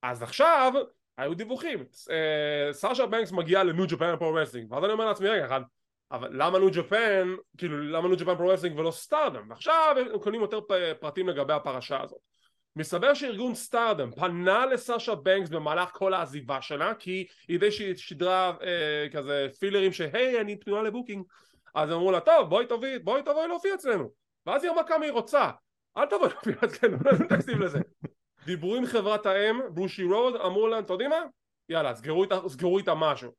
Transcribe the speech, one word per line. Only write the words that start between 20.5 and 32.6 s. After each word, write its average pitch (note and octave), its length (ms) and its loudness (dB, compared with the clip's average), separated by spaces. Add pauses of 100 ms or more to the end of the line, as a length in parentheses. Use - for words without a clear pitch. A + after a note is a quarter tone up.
פנויה G#3 220 -2
לבוקינג." G#3+ 420 -6 (500)
אז D3+ 160 0
הם E3+ 60 0
אמרו F3+ 160 2
לה, F3 80 4
"טוב, C#4+ 280 6
בואי G#3+ 180 2
תבואי, B3 320 -4
בואי A3+ 240 -2
תבואי D#4 260 0
להופיע F4 260 -2
אצלנו." A#3 360 -2 (360)
ואז A3 180 0
היא E4+ 80 0
אמרה E4 120 2
כמה D#4+ 200 2
היא D4 80 -2
רוצה. A#3 380 2 (460)
"אל B3+ 100 2
תבואי C#4+ 240 2
להופיע - 240 -4 (100)
אצלנו, - 320 2
<laughs> C3+ 80 -4
לא C#4 320 4
תקציב A#3 220 0
לזה." D3+ 200 0 (680)
דיברו F3+ 320 -4
עם B3 100 0
חברת G#3+ 400 0
האם, G#3 340 2 (140)
ברושי F#3 300 -4
רוד, A#3 320 2
אמרו G#3 320 2
להם, A3 160 -2
"אתם - 80 -4
יודעים A#3 180 -2
מה? E4 120 0 (460)
יאללה, D#3 260 0
סגרו D3+ 280 -2
איתה, F#3+ 160 2 (100)
סגרו F3 300 0